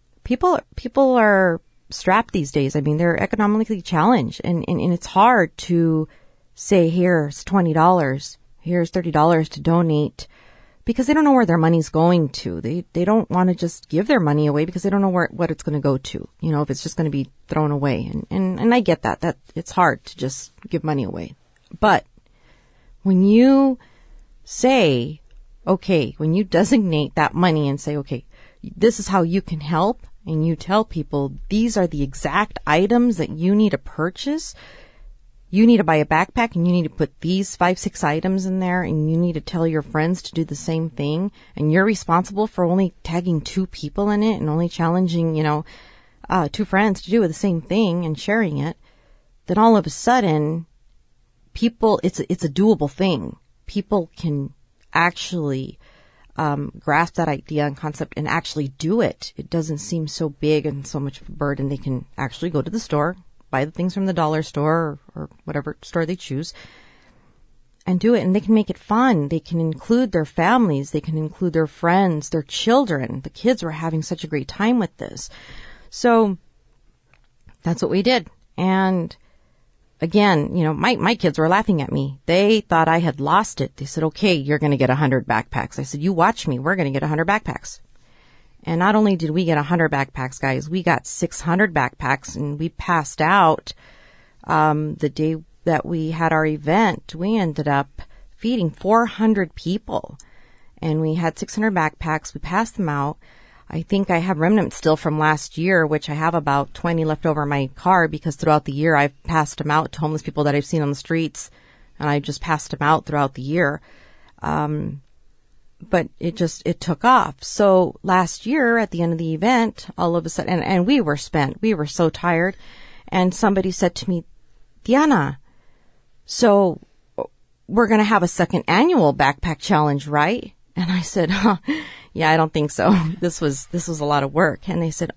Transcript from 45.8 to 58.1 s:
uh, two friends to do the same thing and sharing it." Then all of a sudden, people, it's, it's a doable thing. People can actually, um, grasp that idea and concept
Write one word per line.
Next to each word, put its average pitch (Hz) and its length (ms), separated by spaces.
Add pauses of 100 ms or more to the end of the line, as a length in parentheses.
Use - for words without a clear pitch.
uh, 170 200
two - 140
friends 196 380
to 175 80
do 220 160
the 156 80
same 175 260
thing 175 440
and 156 140
sharing 202 400
it." 147 180 (720)
Then 180 120
all 226 180
of 190 100
a 156 40
sudden, 165 760 (880)
people, 226 480
it's, 185 180
it's - 240
a 160 40
doable 185 420
thing. 143 460 (300)
People 196 500
can 143 360 (400)
actually, 156 880 (580)
um, 143 420
grasp 156 360
that 165 140
idea 147 380
and 139 100
concept 151 400